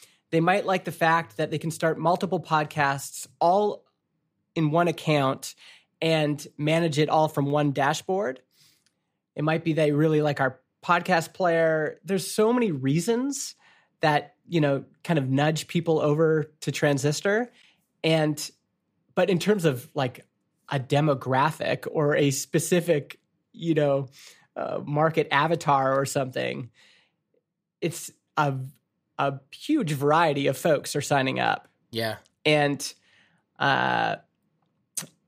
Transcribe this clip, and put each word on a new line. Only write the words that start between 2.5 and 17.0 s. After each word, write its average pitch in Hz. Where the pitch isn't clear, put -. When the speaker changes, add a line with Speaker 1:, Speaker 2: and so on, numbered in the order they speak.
Speaker 1:
all 196
in 156
one 170
account 147
and 151
manage 156
it 151
all 156
from 147
one 143
dashboard. 151
It 147
might 160
be 165
they 151
really 151
like 147
our 131
podcast 175
player. 165
There's 190
so 220
many 240
reasons 170
that, 151
you 170
know, 143
kind 165
of 131
nudge 147
people 165
over 151
to -
Transistor. 151